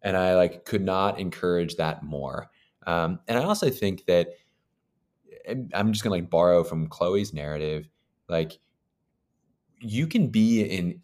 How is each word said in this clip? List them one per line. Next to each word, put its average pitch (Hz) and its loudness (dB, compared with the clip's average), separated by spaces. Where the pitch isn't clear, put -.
And 98 -2
I, 92 4
like, 90 2
could 101 -2
not 95 0
encourage 87 -2
that 80 -2
more. 69 -8
Um, 85 -2
and 117 -2
I 127 0
also 196 0
think 98 -4
that, 87 4
and 120 -8
I'm 104 2
just 104 -4
gonna, 101 0
like, 85 -4
borrow 87 6
from 80 -4
Chloe's 98 -2
narrative, 76 -6
like, 82 -2
you 117 -4
can 180 0
be 110 4
in 90 -4